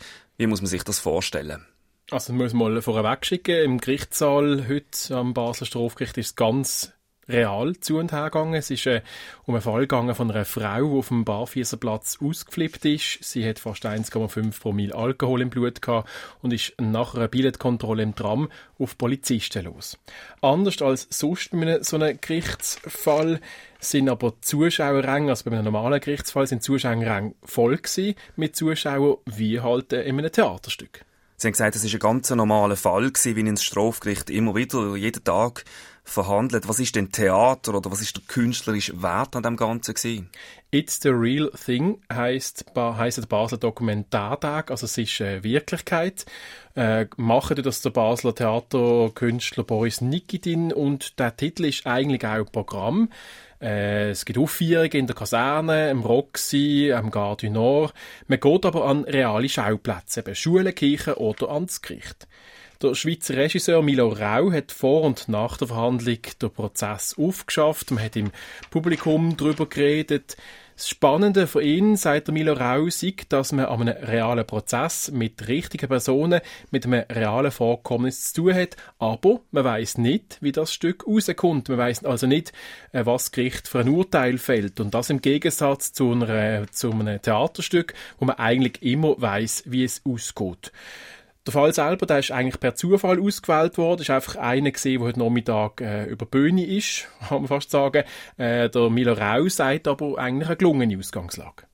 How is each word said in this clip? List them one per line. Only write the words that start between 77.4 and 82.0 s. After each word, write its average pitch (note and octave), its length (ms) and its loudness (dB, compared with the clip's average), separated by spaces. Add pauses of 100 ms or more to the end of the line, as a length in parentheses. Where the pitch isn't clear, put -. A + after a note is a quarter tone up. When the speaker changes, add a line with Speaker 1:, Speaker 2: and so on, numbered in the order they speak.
Speaker 2:
Vorkommnis A#2+ 800 -2
zu E3 80 -2
tun F3+ 140 4
hat. F3+ 200 -2 (220)
Aber C#3+ 420 2 (120)
man C#3+ 120 2
weiss A#2 340 0
nicht, B2+ 440 0
wie C#3+ 100 0
das D#3 220 -2
Stück - 340 -2
rauskommt. F3 640 2
Man C3 80 0
weiss B2 260 0